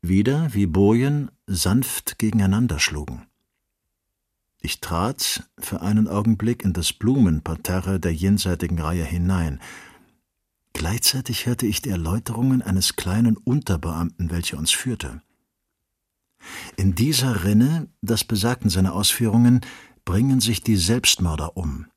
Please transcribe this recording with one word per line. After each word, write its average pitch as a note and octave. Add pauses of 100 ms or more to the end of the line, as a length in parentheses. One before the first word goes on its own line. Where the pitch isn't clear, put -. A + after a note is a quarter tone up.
wieder A2
wie G2+
Bojen, A#2 (160)
sanft -
gegeneinander G#2
schlugen. D2 (1300)
Ich -
trat -
für -
einen G#2+
Augenblick G#2+
in F#2
das E2+
Blumenparterre F#2
der E2+
jenseitigen F2
Reihe D#2+
hinein. F2 (1120)
Gleichzeitig A#2
hörte B2
ich G#2
die C3
Erläuterungen A2
eines F#2+
kleinen A2
Unterbeamten, E2+
welcher E2+
uns D#2
führte. - (1500)
"In F#2+
dieser B2
Rinne", B2+ (140)
das G#2+
besagten A2+
seine F#2
Ausführungen, A#2 (420)
"bringen B2
sich G#2
die A2
Selbstmörder E2+
um. C#2+ (120)